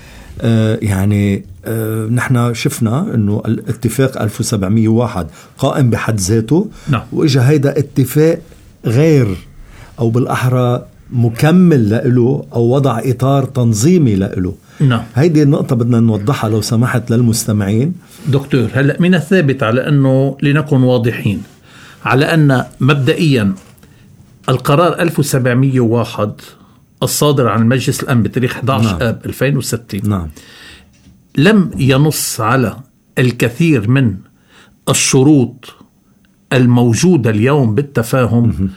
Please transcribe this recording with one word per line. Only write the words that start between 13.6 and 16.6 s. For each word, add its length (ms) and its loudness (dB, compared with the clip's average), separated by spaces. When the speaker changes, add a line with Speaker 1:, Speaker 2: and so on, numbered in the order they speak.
Speaker 1:
لإله. 400 -2
Speaker 2:
نعم. 220 2
Speaker 1:
هيدي 280 4
النقطة 340 2
بدنا 240 2
نوضحها 500 0
لو 100 0